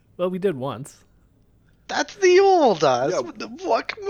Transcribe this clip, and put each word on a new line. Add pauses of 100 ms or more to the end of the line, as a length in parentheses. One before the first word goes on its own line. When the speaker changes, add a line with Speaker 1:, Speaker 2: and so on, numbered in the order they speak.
(160)
Speaker 1:
Well,
we
did
once. (920)
Speaker 2:
That's
the
old
us.
Speaker 3:
Yeah.
Speaker 2:
What
the,
what?
Come